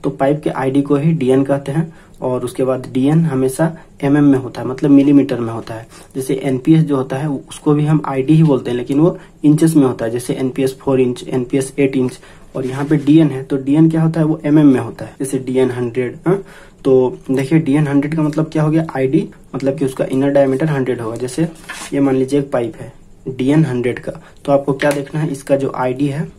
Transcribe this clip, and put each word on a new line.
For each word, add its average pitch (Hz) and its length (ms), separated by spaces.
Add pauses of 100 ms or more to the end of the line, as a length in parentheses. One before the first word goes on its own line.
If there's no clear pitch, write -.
तो 147 60
pipe 139 340
के 165 60
आईडी 135 320
को 143 140
ही 151 180
डीएन 131 300
कहते 139 280
हैं, 165 220 (280)
और 127 240
उसके 127 180
बाद 127 300
डीएन 147 320
हमेशा 131 460 (300)
एमएम 143 220
में 139 160
होता 113 220
है, 120 60
मतलब 139 240
millimeter 139 480
में 113 140
होता 113 200
है। 113 140 (280)
जैसे 135 200
एनपीएस 143 480
जो 143 120
होता 131 220
है 151 120
उसको - 440
भी 147 120
हम 151 200
आईडी 135 280
ही 160 100
बोलते 127 280
हैं, 123 60
लेकिन 135 220
वो 180 180 (260)
inches 160 320
में 143 100
होता 120 200
है, 113 60
जैसे 123 220
एनपीएस 131 460
four 135 220
inch, 123 220
एनपीएस 131 560
एट 135 160
inch, 127 240 (360)
और 135 100
यहाँ 131 200
पे 151 120
डीएन 151 300
है 131 160
तो 139 140
डीएन 147 320
क्या 160 140
होता 160 160
है, 156 60
वो 151 200
एमएम 147 220
में 127 120
होता 113 260
है, - 140
जैसे 135 200
डीएन 127 320
हंड्रेड, 120 460 (100)
हाँ, 196 140 (440)
तो 127 320 (120)
देखिए 135 300
डीएन 143 280
हंड्रेड 143 280
का 160 60
मतलब 151 300
क्या 156 120
हो 151 80
गया, 160 200
आईडी, 135 360 (280)
मतलब 135 220
कि 139 80
उसका - 220
inner 135 240
diameter 139 360
hundred 127 340
होगा। 113 160
जैसे 131 300 (460)
ये 143 60
मान 139 160
लीजिए 131 240
एक 139 120
pipe 117 240
है 120 160 (380)
डीएन 131 360
हंड्रेड 123 340
का, - 120 (340)
तो 143 60
आपको 139 220
क्या 147 180
देखना 147 300
है, 156 100
इसका 135 240
जो 135 200
आईडी 127 320
है 151 200 (120)